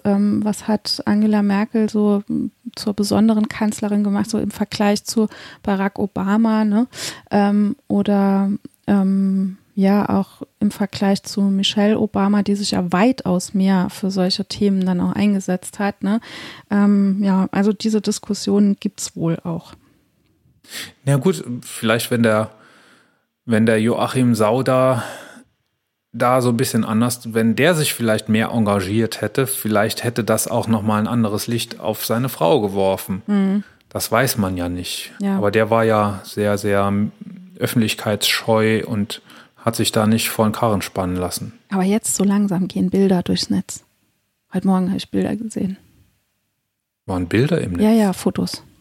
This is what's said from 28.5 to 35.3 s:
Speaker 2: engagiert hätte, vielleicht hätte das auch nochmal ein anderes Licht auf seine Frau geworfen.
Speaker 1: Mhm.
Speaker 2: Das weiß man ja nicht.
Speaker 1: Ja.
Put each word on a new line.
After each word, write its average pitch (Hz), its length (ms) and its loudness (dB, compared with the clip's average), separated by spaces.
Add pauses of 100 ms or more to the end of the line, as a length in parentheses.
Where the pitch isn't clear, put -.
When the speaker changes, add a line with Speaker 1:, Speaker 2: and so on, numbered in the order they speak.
Speaker 2:
engagiert 104 720 0
hätte, 127 240 -2
vielleicht 107 600 -2
hätte 120 180 -2
das 110 240 0
auch 113 200 -2
nochmal 107 340 0
ein 110 60 0
anderes 113 400 -2
Licht 117 340 -6
auf 107 240 -4
seine 120 240 -2
Frau 156 320 2
geworfen. 95 640 -2
Speaker 1:
Mhm. 196 360 0 (260)
Speaker 2:
Das - 220 -6
weiß 123 260 0
man 95 200 -2
ja 87 120 -4
nicht. - 500 -10
Speaker 1:
Ja. 196 180 -2